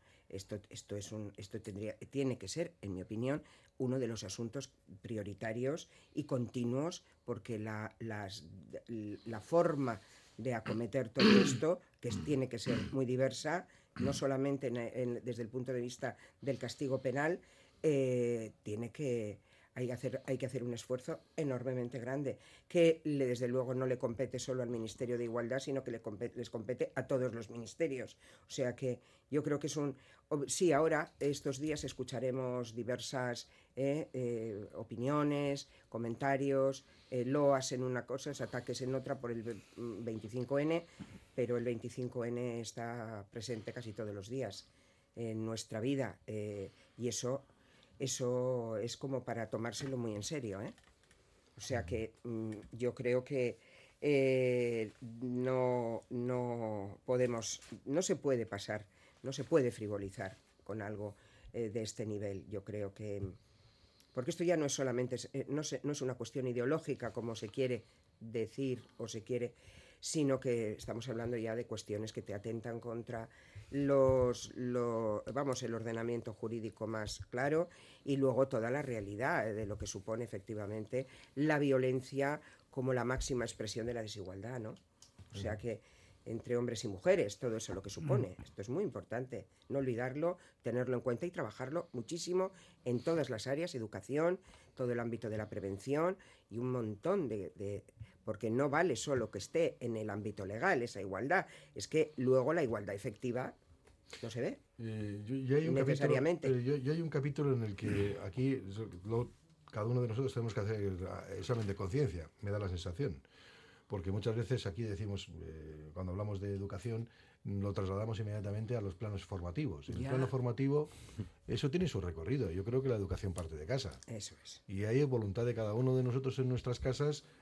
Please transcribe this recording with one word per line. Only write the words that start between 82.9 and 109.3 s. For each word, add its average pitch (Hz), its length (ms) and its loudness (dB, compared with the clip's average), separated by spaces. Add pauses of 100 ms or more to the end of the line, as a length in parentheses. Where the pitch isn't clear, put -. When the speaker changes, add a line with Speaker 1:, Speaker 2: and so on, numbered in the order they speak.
Speaker 1:
la 120 140 2
máxima 123 400 0
expresión 113 400 -4
de 120 80 -2
la 117 80 -4
desigualdad, 107 580 -8
¿no? 110 160 -8 (560)
O 104 60 -10
sea 104 160 -2
Speaker 2:
Ujú. 104 80 -6
Speaker 1:
que 113 200 -4 (440)
entre 117 320 0
hombres 117 260 0
y 113 60 0
mujeres, 123 500 4
todo 113 160 0
eso 110 180 -4
lo 92 80 -4
que 101 80 -8
supone. 151 440 0
Speaker 2:
Ujú. - 100 -14
Speaker 1:
Esto - 180 -12
es 98 80 -8
muy 170 140 0
importante, 117 640 -6 (220)
no 135 100 0
olvidarlo, 131 580 0 (260)
tenerlo 123 340 2
en 117 40 -2
cuenta 123 240 0
y 180 60 -2
trabajarlo 143 640 -4
muchísimo 175 580 0 (320)
en 123 180 2
todas 156 280 2
las 113 180 -4
áreas, 156 260 0
educación, 143 640 0 (380)
todo 123 160 0
el 120 80 0
ámbito 117 300 -2
de 107 80 -2
la 107 120 -2
prevención 131 680 0 (320)
y 104 100 -6
un 127 120 0
montón 127 580 0
de, 101 260 -4
de, 98 280 -6 (400)
porque 110 260 -2
no 135 200 4
vale 151 260 4
solo 123 360 0
que 101 80 -6
esté - 420 0
en 117 160 -2
el 107 120 -4
ámbito 101 360 -4
legal 123 360 2
esa 110 200 -4
igualdad, 110 440 0 (300)
es - 140 -8
que 156 260 2
luego 131 380 6
la 170 100 4
igualdad 104 320 0
efectiva 123 580 -4 (680)
no 117 80 -6
se 110 120 -6
ve 220 180 -4 (200)
Speaker 3:
Eh, 107 460 -4
yo, 127 100 -2
yo 135 220 4
hay 160 100 4
un 165 80 4
capítulo, 135 120 4
Speaker 1:
necesariamente. 143 600 4
Speaker 3:
eh, 123 160 4
yo, 143 140 2
yo 135 160 0
hay 170 80 0
un 160 80 -2
capítulo 143 440 2
en 117 100 2
el 104 120 -2
que 101 480 2
aquí, 127 380 2 (440)
lo, 117 240 0 (420)